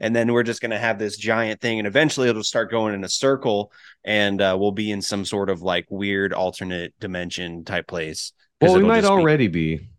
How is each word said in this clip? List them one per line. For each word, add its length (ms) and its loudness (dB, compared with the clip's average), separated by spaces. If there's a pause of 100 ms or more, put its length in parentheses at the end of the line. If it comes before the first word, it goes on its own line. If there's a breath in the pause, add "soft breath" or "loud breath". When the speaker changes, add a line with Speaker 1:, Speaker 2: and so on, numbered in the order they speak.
Speaker 1:
and 160 0
then 160 2
we're 100 4
just 200 -4
gonna 160 -4
have 200 0
this 200 -4
giant 420 -2
thing, 180 -2
and 80 -2
eventually 440 2
it'll 120 -2
start 280 -2
going 240 0
in 100 -6
a 40 -8
circle, 640 0 (320 soft breath)
and, 380 2
uh, 180 4
we'll 140 2
be 180 -4
in 120 -4
some 240 -4
sort 240 -2
of, 120 -2
like, 280 -2
weird 420 -2
alternate 680 -4
dimension 640 -8
type 220 -4
place. 460 -8 (280)
'Cause 80 6
Speaker 2:
Well, 80 6
we 40 8
Speaker 1:
it'll 80 4
Speaker 2:
might 140 4
Speaker 1:
just 60 4
be 120 4
Speaker 2:
already 280 4
be. 400 -2 (100)